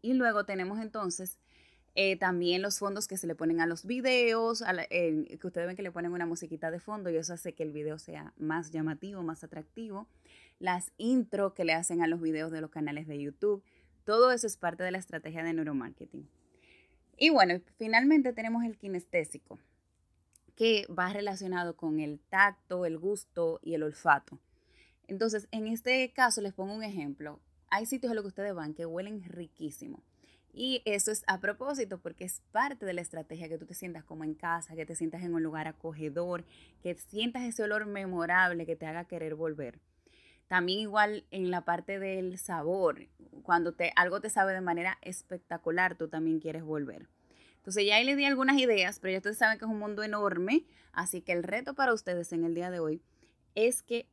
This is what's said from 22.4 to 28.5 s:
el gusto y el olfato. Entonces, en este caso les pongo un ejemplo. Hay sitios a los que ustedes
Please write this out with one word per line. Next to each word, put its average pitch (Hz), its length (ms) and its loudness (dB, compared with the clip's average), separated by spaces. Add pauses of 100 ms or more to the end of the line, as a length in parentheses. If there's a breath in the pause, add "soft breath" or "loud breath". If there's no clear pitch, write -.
el 165 140 -2
gusto 170 640 -2
y 165 120 -4
el 156 80 0
olfato. 147 560 2 (680 soft breath)
Entonces, 208 420 -2
en 220 160 -6
este 247 460 0
caso 233 280 2
les 196 120 -4
pongo 196 220 -8
un 220 80 -8
ejemplo. 151 580 -8 (300)
Hay 214 160 0
sitios 247 260 -2
a - 20 -2
los 214 80 -2
que 202 60 -6
ustedes 196 260 -6